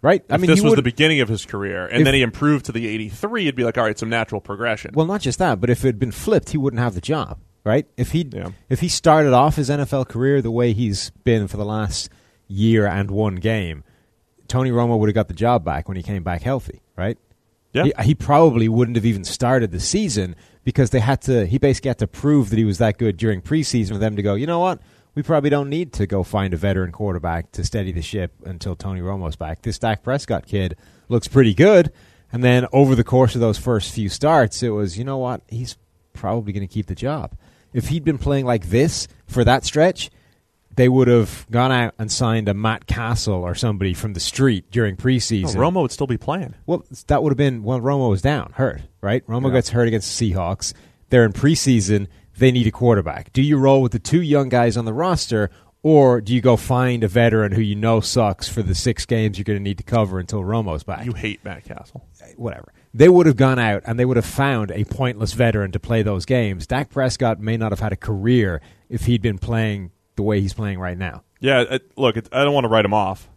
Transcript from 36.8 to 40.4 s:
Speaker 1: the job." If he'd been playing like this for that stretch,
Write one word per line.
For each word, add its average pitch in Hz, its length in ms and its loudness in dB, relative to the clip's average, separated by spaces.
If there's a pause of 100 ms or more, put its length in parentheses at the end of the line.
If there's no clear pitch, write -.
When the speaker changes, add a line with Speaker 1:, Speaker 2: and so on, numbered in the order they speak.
Speaker 1:
the 92 80 -6
job." 139 380 -6 (400)
If - 160 -4
he'd 156 160 -4
been 147 140 0
playing 139 260 0
like 113 240 -2
this 123 400 0 (180)
for 120 180 0
that 127 220 4
stretch, - 440 0 (640)